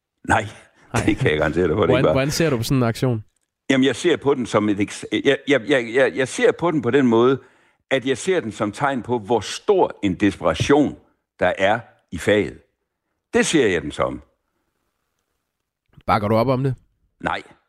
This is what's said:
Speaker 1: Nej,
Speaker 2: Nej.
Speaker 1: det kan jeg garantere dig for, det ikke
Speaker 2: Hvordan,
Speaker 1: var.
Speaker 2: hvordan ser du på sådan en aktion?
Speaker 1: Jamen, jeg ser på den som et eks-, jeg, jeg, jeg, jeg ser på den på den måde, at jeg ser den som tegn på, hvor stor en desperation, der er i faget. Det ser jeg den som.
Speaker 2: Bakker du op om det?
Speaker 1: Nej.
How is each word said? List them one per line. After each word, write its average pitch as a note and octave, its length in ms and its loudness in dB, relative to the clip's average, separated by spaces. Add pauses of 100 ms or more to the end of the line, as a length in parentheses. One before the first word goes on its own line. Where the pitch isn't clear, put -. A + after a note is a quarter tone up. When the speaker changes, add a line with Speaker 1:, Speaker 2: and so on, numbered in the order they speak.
(280)
Speaker 1:
Nej, A2 160 0 (500)
Speaker 2:
Nej. A2+ 120 0
Speaker 1:
det - 100 2
kan A#2+ 140 0
jeg D2+ 80 0
garantere D#2+ 300 0
dig D2+ 80 0
for, G#2+ 40 0
det - 20 2
ikke F2 100 2
Speaker 2:
Hvordan, B2+ 120 2
Speaker 1:
var. - 80 2
Speaker 2:
hvordan C3+ 180 0
ser D#3+ 200 0
du C3 60 0
på A2 60 -6
sådan C#3 140 -2
en B2+ 60 2
aktion? A#2 420 -2 (460)
Speaker 1:
Jamen, C3+ 160 2
jeg C3 100 0
ser E3 200 2
på C#3+ 180 0
den B2+ 120 -4
som G#2 220 0
et G2+ 120 -2
eks-, - 240 -6 (200)
jeg, C3+ 140 2 (100)
jeg, C3+ 200 2
jeg, B2 480 2
jeg B2+ 120 -2
ser G#3 240 2
på E3+ 180 -2
den D#3 120 -2
på A#2 80 -2
den C3+ 160 4
måde, A#2+ 340 4 (500)
at C3 160 -2
jeg C3 120 -2
ser F#3 220 -2
den A2+ 120 -6
som - 200 -4
tegn C#3 300 -4
på, B2 160 -4
hvor G#2+ 220 -2
stor - 600 -2
en F#2+ 120 0
desperation, F#2 840 0 (440)
der F2+ 180 2
er G#2 220 0 (320)
i E2 60 -10
faget. G2+ 400 0 (760)
Det A#3 120 2
ser C#3 220 2
jeg E2+ 140 0
den D2 80 -10
som. C2 320 -4 (1800)
Speaker 2:
Bakker F#2+ 220 0
du A2 60 2
op A#2 140 2
om C3 140 0
det? C3+ 120 -2 (460)
Speaker 1:
Nej. F#2+ 220 -6 (260)